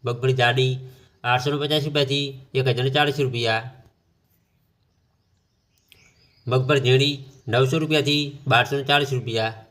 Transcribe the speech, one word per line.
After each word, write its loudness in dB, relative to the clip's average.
મગફળી -2
જાડી 2
આઠસો 0
ને -2
પચાસ 0
રૂપિયાથી 0
એક 0
હજાર 0
ને 0
ચાલીસ 2
રૂપિયા. 0
મગફળી 0
ઝીણી 4
નવસો 2
રૂપિયાથી 0
બારસો 2
ને -2
ચાલીસ 0
રૂપિયા. -4